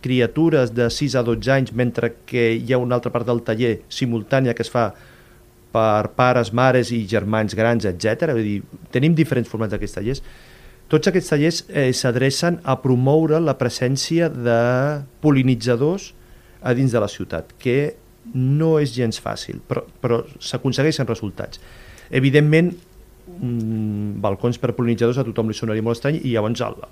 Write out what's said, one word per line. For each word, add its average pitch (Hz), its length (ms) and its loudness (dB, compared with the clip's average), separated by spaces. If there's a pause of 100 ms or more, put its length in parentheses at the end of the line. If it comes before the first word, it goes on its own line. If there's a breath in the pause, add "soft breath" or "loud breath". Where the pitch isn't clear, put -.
criatures 127 720 2
de 117 160 2
sis 135 240 -2
a 127 80 2
dotze 113 320 0
anys, 135 180 0
mentre 117 400 -2 (140)
que 120 260 2
hi 117 220 -2
ha 127 40 2
una 123 200 0
altra 117 160 -4
part 113 120 -2
del 120 160 -2
taller 113 340 0 (120)
simultània 120 680 -2
que 117 120 -4
es - 40 -12
fa 117 180 0 (840 loud breath)
per 107 420 2
pares, 123 380 2
mares 123 400 2
i 113 160 -2
germans 107 480 0
grans, 110 320 2
etcètera. 110 480 0
Vull 110 80 0
dir, 104 140 -2 (320)
tenim 151 260 2
diferents 123 320 0
formats 110 240 -4
d'aquests 104 240 -6
tallers. 113 260 -4 (680 loud breath)
Tots 156 180 4
aquests 185 240 0
tallers, 156 280 2 (100)
eh, 143 240 0
s'adrecen 139 680 0
a 135 180 0
promoure 143 580 4
la 151 160 2
presència 135 720 0
de 120 300 0 (640)
pol·linitzadors 131 880 2 (500 soft breath)
a 127 160 0
dins 131 160 2
de 117 80 2
la 101 80 0
ciutat, - 500 -8
que 135 360 0 (400)
no 147 440 2
és 143 140 0
gens 117 300 -2
fàcil, - 440 -8
però, - 200 -4 (160)
però 117 160 2 (200)
s'aconsegueixen 135 680 -2
resultats. - 540 -8 (480 loud breath)
Evidentment, 151 640 4 (640)
mm, 107 800 -4
balcons 107 400 -2
per 120 160 -2
pol·linitzadors 117 420 0
a 135 60 -2
tothom 110 240 -2
li 107 80 -4
sonaria 110 260 -2
molt 113 140 0
estrany, 160 260 -2
i 127 140 -2
llavors 110 240 -2
el 107 160 -6 (160)